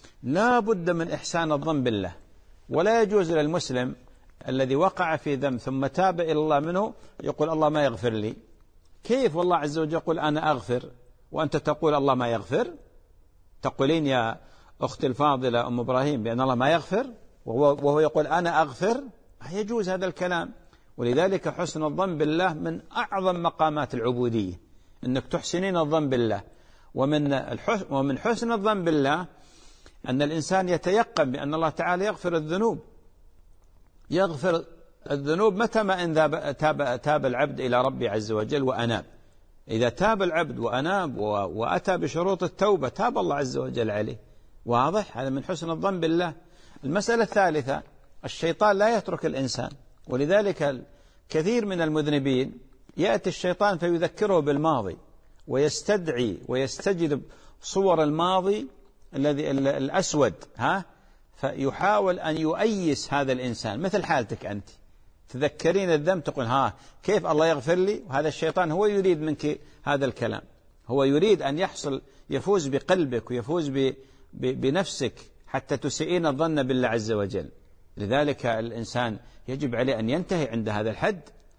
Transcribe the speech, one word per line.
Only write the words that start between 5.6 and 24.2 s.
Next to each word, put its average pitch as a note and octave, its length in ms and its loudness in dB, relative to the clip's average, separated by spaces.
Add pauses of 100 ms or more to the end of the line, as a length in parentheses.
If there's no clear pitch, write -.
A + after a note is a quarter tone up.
تاب F3 360 0
إلى D#3+ 100 0
الله D3+ 280 2
منه F#3 340 -2 (300)
يقول: - 260 0
"الله D#3 200 2
ما D3+ 140 2
يغفر A#2 260 0
لي". A2 260 -2 (680)
كيف A#3 320 2
والله F3 220 2
عز D3+ 200 -4
وجل D#3 160 0
يقول: E3 260 -2
"أنا D#3 320 0
أغفر"، B2 380 -2 (420)
وأنت D#3 260 -2
تقول: D3+ 360 2
"الله C#3 200 2
ما B2+ 140 0
يغفر"؟ C#3 460 -2 (880)
تقولين D3 460 0
يا A#2+ 320 0 (420)
أختي B2+ 260 -2
الفاضلة B2+ 600 2
أم B2 120 -2
إبراهيم B2+ 440 0
بأن A#2 180 -2
الله C3 140 2
ما B2+ 140 2
يغفر F#3 400 0 (360)
وهو، A#2+ 160 -2
وهو C#3+ 380 4
يقول: D3+ 280 4
"أنا E3 340 2
أغفر"؟ F#3 420 0 (380)
لا F3 180 -8
يجوز G#3+ 300 -2
هذا F#3 160 -2
الكلام. F3+ 460 -4 (460)
ولذلك D#3 520 2
حسن D#3 340 -4
الظن D#3+ 340 -2
بالله D#3+ 360 2
من E3 280 -6 (160)
أعظم F#3 460 -2
مقامات D3+ 500 0
العبودية، A#2 640 -2 (460)